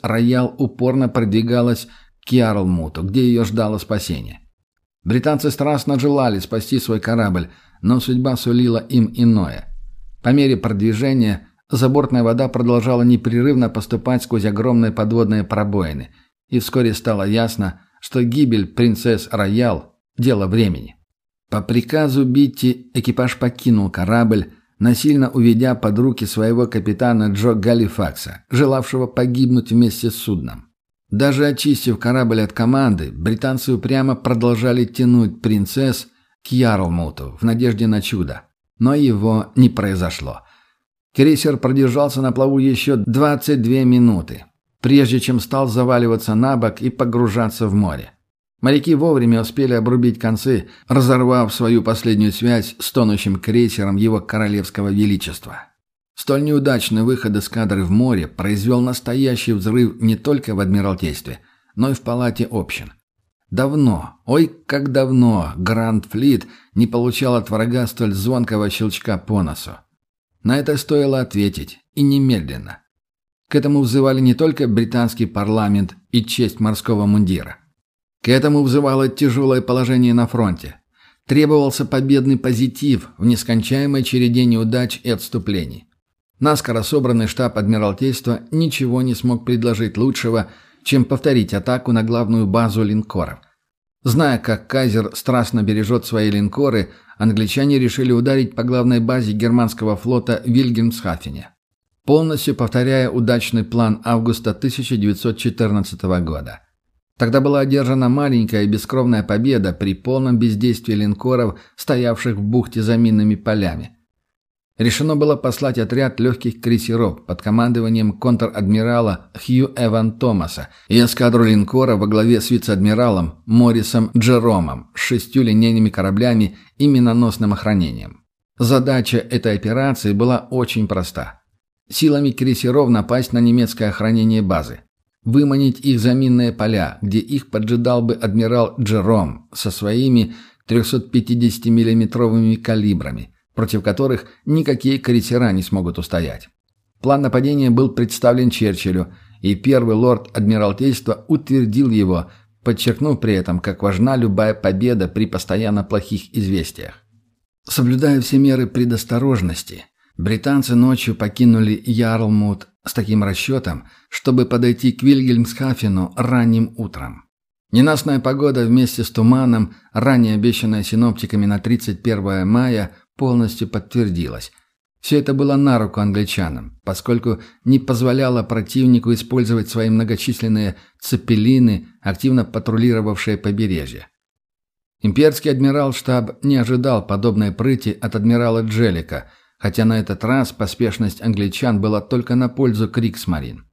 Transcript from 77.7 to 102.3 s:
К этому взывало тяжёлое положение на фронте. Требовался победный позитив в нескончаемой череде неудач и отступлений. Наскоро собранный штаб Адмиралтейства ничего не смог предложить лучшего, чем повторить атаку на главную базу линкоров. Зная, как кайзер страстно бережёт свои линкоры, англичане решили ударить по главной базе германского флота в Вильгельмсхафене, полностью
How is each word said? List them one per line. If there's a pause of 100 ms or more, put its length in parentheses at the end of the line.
К
этому
взывало
тяжёлое
положение
на
фронте. (460)
Требовался
победный
позитив
в
нескончаемой
череде
неудач
и
отступлений. (520)
Наскоро
собранный
штаб
Адмиралтейства (100)
ничего
не
смог
предложить
лучшего, (340)
чем
повторить
атаку
на
главную
базу
линкоров. (640)
Зная,
как
кайзер
страстно
бережёт
свои
линкоры, (280)
англичане
решили
ударить
по
главной
базе
германского
флота
в
Вильгельмсхафене, (540)
полностью